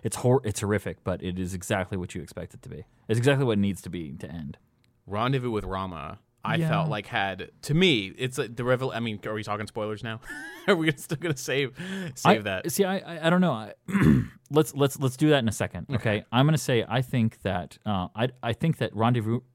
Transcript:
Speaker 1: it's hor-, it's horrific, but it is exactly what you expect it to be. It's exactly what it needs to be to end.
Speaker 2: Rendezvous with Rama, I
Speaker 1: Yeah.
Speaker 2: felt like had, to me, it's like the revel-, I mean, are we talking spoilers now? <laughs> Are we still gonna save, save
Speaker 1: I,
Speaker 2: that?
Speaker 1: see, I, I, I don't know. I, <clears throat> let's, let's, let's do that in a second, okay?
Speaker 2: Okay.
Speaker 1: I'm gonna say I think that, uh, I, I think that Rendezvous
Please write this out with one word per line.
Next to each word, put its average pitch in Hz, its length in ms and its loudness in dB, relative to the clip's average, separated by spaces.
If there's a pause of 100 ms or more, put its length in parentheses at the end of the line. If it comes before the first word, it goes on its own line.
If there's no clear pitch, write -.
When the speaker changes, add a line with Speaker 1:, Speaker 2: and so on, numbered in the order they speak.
Speaker 1:
it's - 140 -4
hor-, - 260 4
it's 104 180 -4
horrific, 101 440 -2
but 90 180 -4
it 90 160 -6
is 90 140 -4
exactly 95 460 -2
what 87 160 -8
you 85 80 -8
expect 85 320 -14
it - 80 -20
to - 80 -16
be. 78 140 -12 (240)
It's 110 100 4
exactly 139 260 6
what 110 140 4
it - 20 4
needs 101 220 0
to 90 80 -12
be 82 220 -8
to - 180 -12
end. 76 260 -10 (500)
Speaker 2:
Rendezvous 123 440 0
with 104 140 -2
Rama, 92 540 -8 (260)
I 110 120 0
Speaker 1:
Yeah. 165 120 2
Speaker 2:
felt 92 200 2
like 104 180 -4
had, 98 440 -4 (120)
to 143 120 -2
me, 143 420 4
it's 127 220 -6
like 117 180 -4
the 123 80 -4
revel-, 127 280 2
I 113 80 -4
mean, 110 260 -4
are 110 80 -6
we 107 80 -6
talking 104 240 -6
spoilers 107 360 -6
now? 113 220 -8
<laughs> - 60 -14 (380)
Are 196 60 8
we 160 220 0
still - 240 -8
gonna 160 160 -2
save, 135 400 -4 (400)
save 202 240 4
Speaker 1:
I, - 20 -8
Speaker 2:
that? 95 300 -4
Speaker 1:
see, 202 120 2
I, 190 140 -2
I, 165 300 -6
I - 20 6
don't 180 100 6
know. 175 120 4
I, 110 220 -6 (120)
<clears throat> 170 360 4 (280)
let's, 147 240 4
let's, 139 240 2
let's 131 180 0
do 156 140 4
that 147 80 6
in 113 100 2
a 101 40 0
second, 90 360 -4
okay? 139 60 -4 (240)
Speaker 2:
Okay. 104 140 -8
Speaker 1:
I'm 123 120 6
gonna 156 140 6
say 120 300 2
I 123 140 0
think 117 400 0
that, 92 440 -4
uh, 95 300 -2
I, 123 140 0 (120)
I 120 100 -2
think 160 260 0
that 113 140 -2
Rendezvous 117 500 2 (120)